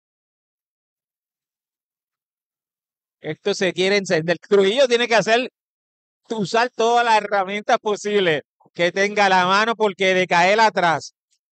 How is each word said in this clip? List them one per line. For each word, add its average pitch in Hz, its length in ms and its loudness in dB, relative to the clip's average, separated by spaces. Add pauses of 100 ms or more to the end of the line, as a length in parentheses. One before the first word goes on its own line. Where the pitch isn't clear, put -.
(3250)
Esto 160 340 -6
se 185 180 -2
quiere 190 240 0
encender. 170 400 -2
Trujillo 202 500 2
tiene 240 220 0
que 233 60 0
hacer, 220 360 0 (760)
usar 226 420 -2
todas 233 340 0
las 226 140 2
herramientas 202 600 -2
posibles 196 640 -2 (320)
que 175 160 0
tenga 202 360 0
a - 20 2
la 185 180 2
mano, 208 300 0
porque 196 360 0
de 185 140 0
caer 180 320 2
atrás, 175 560 0 (380)